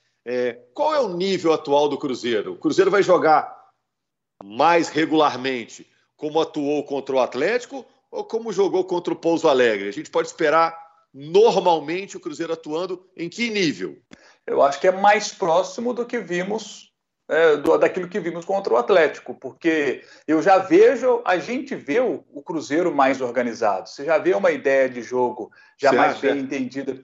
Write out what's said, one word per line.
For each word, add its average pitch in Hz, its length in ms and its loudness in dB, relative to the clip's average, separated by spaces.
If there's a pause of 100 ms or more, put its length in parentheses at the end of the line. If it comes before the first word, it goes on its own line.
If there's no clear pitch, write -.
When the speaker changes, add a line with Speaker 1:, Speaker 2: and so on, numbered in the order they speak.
(260)
Speaker 1:
É, 123 320 -4 (160)
qual 302 220 0
é 294 40 2
o 214 140 -2
nível 170 400 0
atual 147 340 2
do 143 120 -4
Cruzeiro? 113 540 -4
O 85 40 -14
Cruzeiro 165 320 2
vai 190 140 4
jogar 151 520 4 (880)
mais 147 460 2
regularmente 135 960 -2 (300)
como 151 240 -4
atuou 147 440 -4
contra 135 300 -6
o 131 40 2
Atlético 220 640 -2 (240)
ou 170 140 -8
como 226 280 -8
jogou 185 320 0
contra 175 300 -4
o - 20 -6
Pouso 165 320 0
Alegre? 117 400 4
A 101 60 -8
gente 151 160 -12
pode 165 180 -2
esperar 165 480 0 (380)
normalmente 175 1040 2
o - 20 -14
Cruzeiro 165 340 -6
atuando 170 520 -8 (100)
em 170 140 -8
que 233 220 -6
nível? 107 440 -2 (520)
Speaker 2:
Eu 135 160 2
acho 139 180 2
que 185 60 4
é - 40 4
mais 208 400 2
próximo 190 640 -2
do 240 100 -6
que 240 140 -8
vimos, 190 720 -8 (380)
é, 156 280 4
do, 151 200 2
daquilo 175 320 0
que 208 100 -6
vimos 170 240 -8
contra 196 300 -2
o 233 40 4
Atlético, 175 580 2
porque 143 680 -2 (240)
eu 156 140 2
já 190 160 6
vejo, 233 640 4
a 180 140 0
gente 226 380 -8
vê 139 240 -2
o, 208 240 -2 (100)
o 143 80 -14
Cruzeiro 160 520 -4
mais 135 280 2
organizado, 113 640 -2
você - 160 -14
já 156 140 0
vê 170 160 2
uma 196 180 2
ideia 135 380 2
de 123 140 -10
jogo 117 480 -4 (260)
já 135 140 2
Speaker 1:
Você 127 40 4
Speaker 2:
mais 143 180 4
Speaker 1:
acha? - 80 -10
Speaker 2:
bem 139 180 0
entendida. 135 640 -8